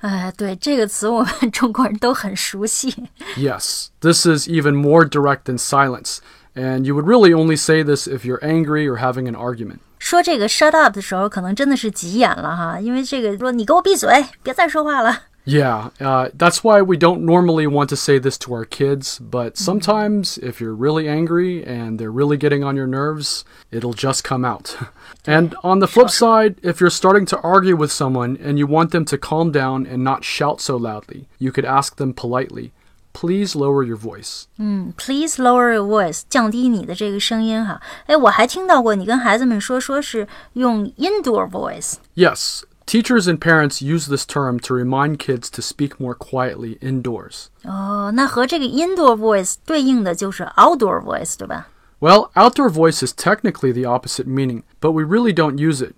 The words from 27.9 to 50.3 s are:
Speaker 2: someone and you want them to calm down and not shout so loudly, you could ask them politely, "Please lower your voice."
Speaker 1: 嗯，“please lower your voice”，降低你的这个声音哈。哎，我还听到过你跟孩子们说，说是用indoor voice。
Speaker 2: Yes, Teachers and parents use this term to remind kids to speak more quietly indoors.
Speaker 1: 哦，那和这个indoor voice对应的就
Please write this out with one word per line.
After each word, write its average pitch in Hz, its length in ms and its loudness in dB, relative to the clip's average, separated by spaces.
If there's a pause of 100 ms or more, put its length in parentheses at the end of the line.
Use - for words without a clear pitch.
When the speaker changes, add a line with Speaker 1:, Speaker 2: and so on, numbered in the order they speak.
Speaker 2:
someone 131 460 -2
and 147 200 -4
you 143 80 2
want 160 260 0
them 165 120 0
to 147 140 -4
calm 160 340 -2
down 131 340 -2
and 127 120 -8
not 127 260 -2
shout - 380 -4
so 135 160 -4
loudly, 113 480 -10 (140)
you 131 120 -4
could 135 140 -2
ask 135 320 0
them 131 160 -4
politely, 120 580 -6 (420)
"Please 185 400 -4
lower 143 300 0
your 117 140 -6
voice." - 460 -14 (140)
Speaker 1:
嗯， 196 400 -6
“please 294 380 -4
lower 247 380 4
your 208 120 0
voice”， 202 440 0
降 233 200 2
低 247 200 0
你 214 160 0
的 180 100 -8
这 208 160 -6
个 202 80 -6
声 220 240 -2
音 220 220 -2
哈。 196 160 -8 (240)
哎， 294 100 2
我 262 140 8
还 233 180 4
听 370 180 -6
到 339 160 6
过 220 140 2
你 190 100 -4
跟 233 140 0
孩 226 180 2
子 254 80 0
们 233 140 0
说， 254 180 -4
说 269 240 -4
是 220 240 -6 (280)
用 233 440 0
indoor 262 520 -2
voice。 - 460 -8 (200)
Speaker 2:
Yes, - 460 0 (240)
Teachers 226 420 2
and 165 120 0
parents 156 420 2
use 143 260 -2
this 139 180 -4
term 127 340 -2
to - 140 -4
remind 135 440 0
kids 127 340 -6
to - 100 -12
speak - 380 -6
more 123 160 -6
quietly 120 640 -6
indoors. 123 640 -8 (180)
Speaker 1:
哦， 202 480 -6
那 262 160 0
和 247 180 0
这 330 140 -2
个 269 60 -4
indoor 311 500 2
voice 214 400 0 (100)
对 311 160 -2
应 254 220 2
的 180 100 -2
就 196 180 -6